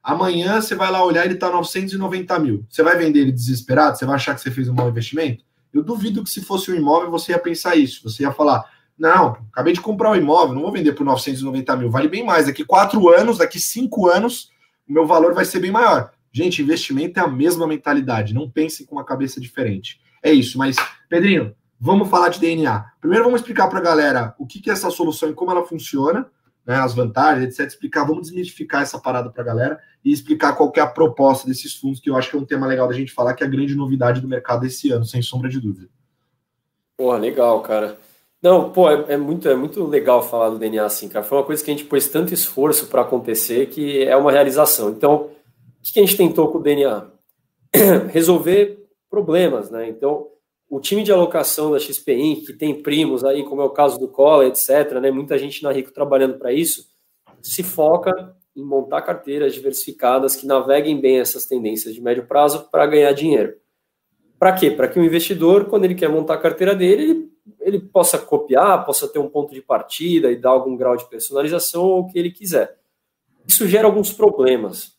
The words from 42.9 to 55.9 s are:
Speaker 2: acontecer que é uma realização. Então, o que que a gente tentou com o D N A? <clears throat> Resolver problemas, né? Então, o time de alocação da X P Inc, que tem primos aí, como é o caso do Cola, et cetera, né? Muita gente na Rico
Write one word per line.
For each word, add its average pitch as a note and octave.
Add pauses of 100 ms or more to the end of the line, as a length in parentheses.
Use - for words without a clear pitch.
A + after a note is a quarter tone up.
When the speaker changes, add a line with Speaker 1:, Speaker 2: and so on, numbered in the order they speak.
Speaker 2:
acontecer A#2+
que C#3+
é C3
uma C#3
realização. C#3
Então, D3 (480)
o -
que -
que G#3+
a -
gente F3+
tentou D#3+
com E3
o D#3
D D3
N C#3+
A? G#2 (640)
<clears throat> G3
Resolver F3+ (200)
problemas, D#3
né? A2+
Então, C#3 (400)
o C#3
time G#3
de G3+
alocação E3
da C#3+
X -
P C#3+
Inc, D3
que -
tem D3
primos C#3+
aí, C#3
como C#3
é -
o C3+
caso C3+
do B2+
Cola, C#3+
et B2+
cetera, C#3
né? C3+
Muita C#3
gente C#3
na C#3+
Rico C3